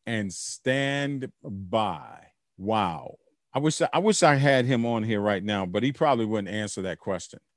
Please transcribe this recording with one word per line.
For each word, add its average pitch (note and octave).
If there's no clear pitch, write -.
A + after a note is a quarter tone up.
and G#2+
stand C#3
by." G2
Wow. F#2+
I C3+
wish, D3+
I D3+
wish G3+
I D3+
had C3+
him B2
on A#2
here G#2+
right G2+
now, G2+
but F#2
he C3+
probably C3
wouldn't G#2
answer G#2
that F#2
question. -